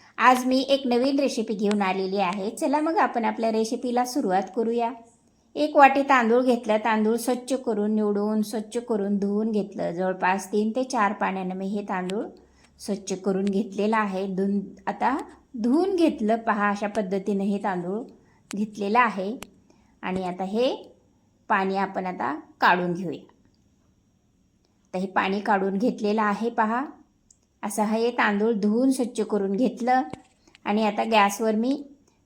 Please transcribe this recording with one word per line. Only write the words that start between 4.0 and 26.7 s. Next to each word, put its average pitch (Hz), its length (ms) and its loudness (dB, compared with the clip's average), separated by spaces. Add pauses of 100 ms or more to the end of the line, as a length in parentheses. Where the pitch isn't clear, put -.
सुरुवात 202 380 0 (140)
करूया. 233 360 0 (600)
एक 302 220 0
वाटी 277 260 8
तांदूळ 247 400 4
घेतलं, 240 340 2
तांदूळ 220 400 2
स्वच्छ 247 360 -2
करून, 214 420 -2
निवडून, 214 480 0
स्वच्छ 214 340 -6
करून, 202 420 -2
धुवून 202 320 0
घेतलं. 185 420 -2
जवळपास 185 600 0
तीन 214 180 2
ते 254 140 -2
चार 214 280 0
पाण्यानं 190 420 -4
मी 190 120 -6
हे 202 160 -4
तांदूळ 196 420 -4 (540)
स्वच्छ 196 340 -6
करून 190 320 -2
घेतलेलं 202 520 0
आहे. 196 300 -2
धुवून, 196 340 0 (260)
आता 214 300 0 (460)
धुवून 339 340 2
घेतलं, 226 400 2
पहा 208 320 0
अशा 208 180 -2
पद्धतीनं 196 580 -2
हे 202 140 0
तांदूळ 196 440 -4 (540)
घेतलेलं 214 440 0
आहे. 202 360 0 (680)
आणि 185 220 -4
आता 180 200 -6
हे 247 500 -2 (540)
पाणी 190 280 2
आपण 196 300 -2
आता 233 340 -4 (200)
काढून 180 340 4
घेऊया. 170 320 -8 (1700)
तर 185 40 -4
हे 190 80 -4
पाणी 196 340 -2
काढून 196 360 0
घेतलेलं 220 460 0
आहे 208 280 0
पहा. 233 340 0 (800)